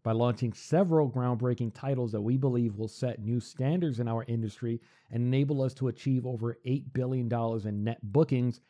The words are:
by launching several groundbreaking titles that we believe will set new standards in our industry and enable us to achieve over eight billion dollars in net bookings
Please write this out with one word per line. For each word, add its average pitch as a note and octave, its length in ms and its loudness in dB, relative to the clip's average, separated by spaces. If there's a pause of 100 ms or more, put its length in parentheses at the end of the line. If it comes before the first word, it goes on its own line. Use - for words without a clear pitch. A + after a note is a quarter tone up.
by A2+ 80 2
launching A#2 400 2
several D#3+ 580 2
groundbreaking B2 640 0
titles B2+ 380 -2
that G#2+ 80 -2
we A2+ 160 2
believe A#2+ 400 2
will G#2+ 140 -6
set A#2 340 -6
new A#2 160 0
standards C#3 640 -2
in A#2+ 80 -2
our A2+ 180 -2
industry A#2 540 -4 (300)
and A#2 120 0
enable C3+ 380 2
us C3 140 -2
to C3 120 -2
achieve B2+ 380 0
over A#2 400 -4
eight C3 260 -2
billion B2+ 380 -2
dollars A2+ 360 0
in G#2 200 -2
net A2+ 180 -2
bookings B2 560 2 (100)